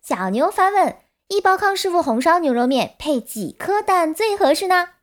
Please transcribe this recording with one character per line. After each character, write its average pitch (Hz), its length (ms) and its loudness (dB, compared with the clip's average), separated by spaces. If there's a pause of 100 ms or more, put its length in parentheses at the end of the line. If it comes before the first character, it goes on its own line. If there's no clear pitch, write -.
小 190 280 -4
牛 269 200 0
发 381 200 2
问， 370 260 0 (320)
一 392 120 -2
包 381 160 2
康 392 200 0
师 370 140 -4
傅 349 120 2
红 247 180 0
烧 330 200 2
牛 294 140 0
肉 240 120 2
面 254 320 -2
配 277 220 -2
几 214 320 -8
颗 403 300 -2
蛋 359 320 0
最 415 200 -2
合 349 200 4
适 381 120 -4
呢？ 359 220 2 (140)